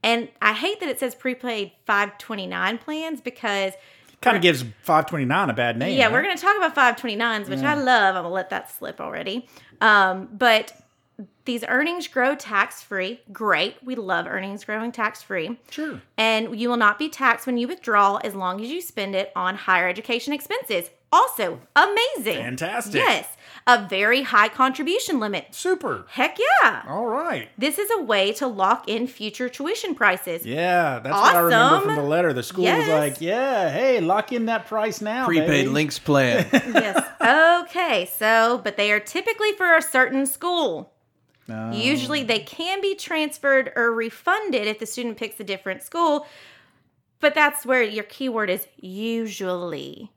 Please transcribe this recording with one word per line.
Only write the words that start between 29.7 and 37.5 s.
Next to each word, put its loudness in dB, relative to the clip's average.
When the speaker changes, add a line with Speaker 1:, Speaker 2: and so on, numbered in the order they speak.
Speaker 1:
prices. 0
Speaker 2:
Yeah, 0
that's -4
what 6
I 8
remember 6
Speaker 1:
Awesome. 0
Speaker 2:
from 0
the -2
letter. 2
The -2
school -2
was 2
Speaker 1:
Yes. 0
Speaker 2:
like, 0
"Yeah, 0
hey, 2
lock 0
in -2
that -4
price -2
now, -4
Speaker 3:
Prepaid 2
Speaker 2:
baby." 2
Speaker 3:
links -2
plan. 2
Speaker 2:
<laughs> -2
Speaker 1:
Yes. 2